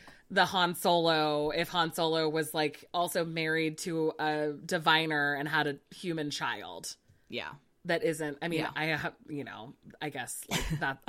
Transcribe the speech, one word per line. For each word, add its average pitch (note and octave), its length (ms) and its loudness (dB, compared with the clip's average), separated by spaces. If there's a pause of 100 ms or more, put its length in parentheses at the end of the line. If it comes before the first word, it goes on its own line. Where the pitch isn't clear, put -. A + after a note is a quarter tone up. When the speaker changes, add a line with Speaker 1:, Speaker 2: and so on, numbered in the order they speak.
(320)
Speaker 1:
the F#3+ 120 6
Han F3 320 2
Solo, D#3 760 4
if E3+ 200 -2
Han E3+ 220 2
Solo D#3+ 360 2
was, D3+ 260 0
like, D3+ 300 -2 (100)
also F3 300 0
married D#3+ 540 0
to D#3+ 420 0
a D3+ 320 0 (120)
diviner D#3 680 4
and C#3+ 140 -2
had D3+ 180 2
a C#3+ 100 -2 (160)
human D#3+ 380 -4
child. G#2 640 -6 (340)
Speaker 2:
Yeah. G2 200 -6 (380)
Speaker 1:
That E3+ 180 0
isn't, D3+ 360 0
I E3 60 -4
mean, E3 140 0
Speaker 2:
Yeah. - 160 -2
Speaker 1:
I D3+ 80 -2
have, D#3+ 300 -2 (140)
you D3 140 -8
know, A2+ 320 -12 (260)
I D3+ 100 -4
guess, B2+ 380 -8
like, - 120 0
Speaker 2:
<laughs> D#3 180 -2
Speaker 1:
that C#3 200 -2 (100)